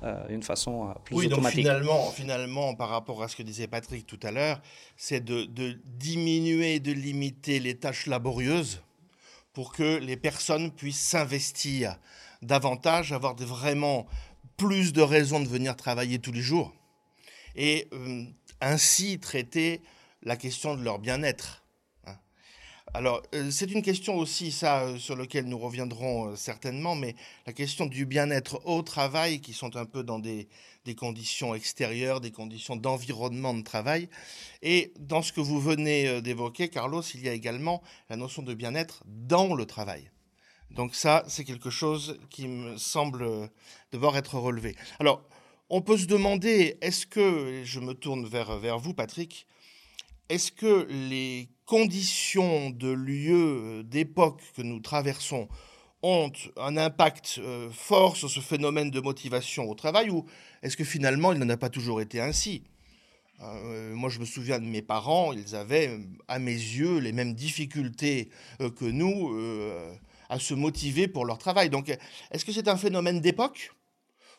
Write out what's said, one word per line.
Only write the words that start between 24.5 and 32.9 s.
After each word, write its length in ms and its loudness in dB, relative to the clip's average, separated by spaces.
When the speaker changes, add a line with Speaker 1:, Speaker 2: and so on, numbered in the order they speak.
Speaker 2:
ça, 300 4
euh, 160 -2
sur 180 -6
laquelle 300 -4
nous 140 -6
reviendrons, 680 -4
euh, 60 -8
certainement, 600 -4
mais 200 -4
la 80 -10
question 320 -4
du 220 -2
bien-être 580 0
au 160 2
travail, 600 0
qui 120 -14
sont 220 -8
un 100 -6
peu 180 -8
dans 140 -4
des, 300 -6
des 100 -8
conditions 580 -4
extérieures, 680 -2
des 120 -8
conditions 440 -10
d'environnement 760 -2